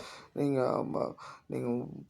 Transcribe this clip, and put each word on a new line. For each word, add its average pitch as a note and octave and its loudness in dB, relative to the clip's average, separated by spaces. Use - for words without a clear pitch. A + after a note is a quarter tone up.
நீங்க C#3 4
ம-, - 0
நீங்க B2 -2